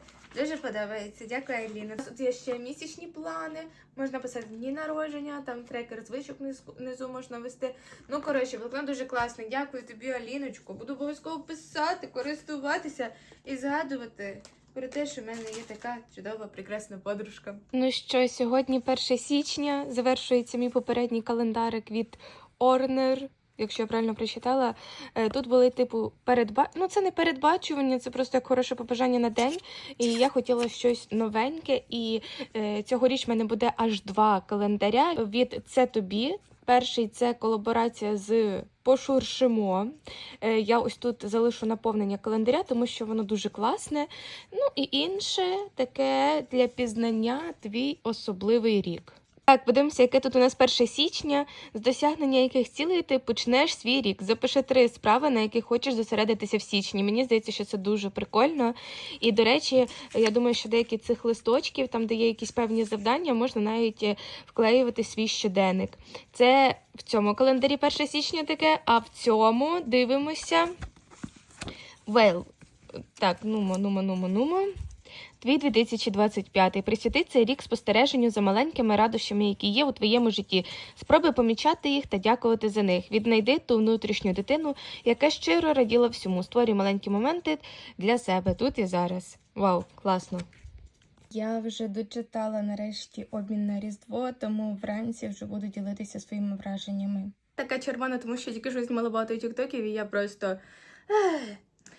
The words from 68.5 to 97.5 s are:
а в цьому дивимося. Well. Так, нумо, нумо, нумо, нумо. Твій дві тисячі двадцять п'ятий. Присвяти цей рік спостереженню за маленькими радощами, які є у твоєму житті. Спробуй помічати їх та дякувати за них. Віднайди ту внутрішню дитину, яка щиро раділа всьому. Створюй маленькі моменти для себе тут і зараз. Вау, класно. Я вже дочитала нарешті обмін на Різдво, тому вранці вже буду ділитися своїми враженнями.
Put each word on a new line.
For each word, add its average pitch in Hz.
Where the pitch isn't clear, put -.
а 233
в 226
цьому 240
дивимося. 285
Well. 208
Так, 202
нумо, 208
нумо, 196
нумо, 185
нумо. 311
Твій 269
дві 285
тисячі 226
двадцять 208
п'ятий. 190
Присвяти 233
цей 233
рік 262
спостереженню 233
за 208
маленькими 220
радощами, 214
які 202
є 247
у 269
твоєму 220
житті. 190
Спробуй 311
помічати 247
їх 277
та 202
дякувати 220
за 208
них. 180
Віднайди 220
ту 233
внутрішню 214
дитину, 277
яка 240
щиро 330
раділа 240
всьому. 185
Створюй 233
маленькі 196
моменти 302
для 214
себе 185
тут 247
і 202
зараз. 180
Вау, 185
класно. 185
Я 220
вже 220
дочитала 220
нарешті 208
обмін 208
на 202
Різдво, 214
тому 214
вранці 220
вже 208
буду 208
ділитися 202
своїми 202
враженнями. 196